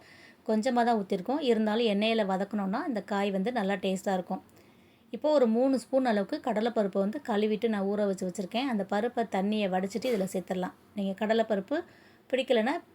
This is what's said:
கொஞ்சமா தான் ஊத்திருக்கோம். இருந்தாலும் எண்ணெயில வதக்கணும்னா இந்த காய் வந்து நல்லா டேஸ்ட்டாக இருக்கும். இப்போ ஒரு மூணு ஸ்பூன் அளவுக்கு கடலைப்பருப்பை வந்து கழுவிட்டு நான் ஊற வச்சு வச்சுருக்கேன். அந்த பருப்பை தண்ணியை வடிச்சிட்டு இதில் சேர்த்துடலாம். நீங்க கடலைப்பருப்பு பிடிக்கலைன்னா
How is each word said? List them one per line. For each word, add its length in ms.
கொஞ்சமா 400
தான் 120
ஊத்திருக்கோம். 500
இருந்தாலும் 420
எண்ணெயில 380
வதக்கணும்னா 500
இந்த 100
காய் 260
வந்து 220
நல்லா 160
டேஸ்ட்டாக 340
இருக்கும். 220
இப்போ 120
ஒரு 80
மூணு 260
ஸ்பூன் 300
அளவுக்கு 340
கடலைப்பருப்பை 580
வந்து 240
கழுவிட்டு 460
நான் 160
ஊற 200
வச்சு 180
வச்சுருக்கேன். 440
அந்த 200
பருப்பை 320
தண்ணியை 380
வடிச்சிட்டு 380
இதில் 220
சேர்த்துடலாம். 400
நீங்க 220
கடலைப்பருப்பு 580
பிடிக்கலைன்னா 420